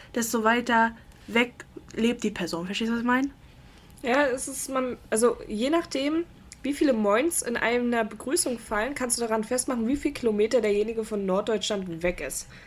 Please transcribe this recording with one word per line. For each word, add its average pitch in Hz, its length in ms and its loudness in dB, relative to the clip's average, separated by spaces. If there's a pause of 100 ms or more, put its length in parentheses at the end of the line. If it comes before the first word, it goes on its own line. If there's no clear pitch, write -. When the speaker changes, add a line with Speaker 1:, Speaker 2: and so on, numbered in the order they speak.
(140)
Speaker 1:
desto 226 300 0
weiter 226 480 4 (340)
weg 240 380 -2 (320)
lebt 240 260 0
die 214 80 0
Person. 170 360 -4
Verstehst 202 240 -4
du, - 40 0
was 233 60 -2
ich 226 60 -4
mein? 262 260 2 (720)
Speaker 2:
Ja, 269 220 4
es 262 200 -4
ist, 269 240 -8
man, 254 260 -2 (140)
also 226 260 4 (120)
je 226 220 -2
nachdem, 320 540 0 (380)
wie 269 120 -2
viele 285 180 4
Moins 220 500 2
in 233 140 -4
einer 240 480 2
Begrüßung 247 560 -2
fallen, 226 340 -2
kannst 254 240 -2
du 233 40 -4
daran 220 200 0
festmachen, 240 460 -2
wie 277 80 2
viel 285 160 -2
Kilometer 220 480 2
derjenige 214 440 0
von 202 220 -4
Norddeutschland 190 800 -2
weg 175 160 -2
ist. 135 260 -8 (200)